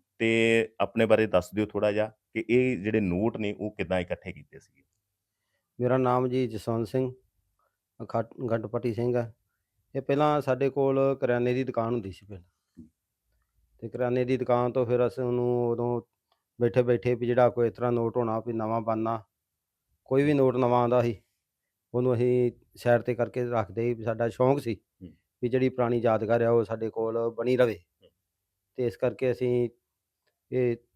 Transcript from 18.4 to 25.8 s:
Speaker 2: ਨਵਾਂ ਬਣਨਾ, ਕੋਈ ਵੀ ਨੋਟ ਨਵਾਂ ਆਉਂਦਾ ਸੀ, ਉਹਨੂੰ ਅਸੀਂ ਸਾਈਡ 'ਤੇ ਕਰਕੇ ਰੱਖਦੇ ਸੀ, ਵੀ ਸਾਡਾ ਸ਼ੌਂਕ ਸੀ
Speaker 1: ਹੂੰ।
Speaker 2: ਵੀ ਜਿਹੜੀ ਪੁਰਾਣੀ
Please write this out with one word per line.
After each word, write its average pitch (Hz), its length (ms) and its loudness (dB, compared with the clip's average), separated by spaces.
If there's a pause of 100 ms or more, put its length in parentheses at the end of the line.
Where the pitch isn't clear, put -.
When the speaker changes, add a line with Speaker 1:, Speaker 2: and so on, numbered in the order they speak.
Speaker 2:
ਨਵਾਂ 110 280 -4
ਬਣਨਾ, 113 420 -4 (840)
ਕੋਈ 135 180 2
ਵੀ 147 100 2
ਨੋਟ 131 220 4
ਨਵਾਂ 123 260 4
ਆਉਂਦਾ 120 200 2
ਸੀ, 117 200 -2 (720)
ਉਹਨੂੰ 123 220 0
ਅਸੀਂ 123 360 2 (240)
ਸਾਈਡ 120 260 2
'ਤੇ 120 140 -4
ਕਰਕੇ 120 300 -4
ਰੱਖਦੇ 110 360 -4
ਸੀ, 120 120 0
ਵੀ 113 100 -10
ਸਾਡਾ 113 260 -2
ਸ਼ੌਂਕ 131 300 2
ਸੀ 117 180 -6 (240)
Speaker 1:
ਹੂੰ। 85 120 -20 (280)
Speaker 2:
ਵੀ 123 80 -2
ਜਿਹੜੀ 127 200 2
ਪੁਰਾਣੀ 123 280 0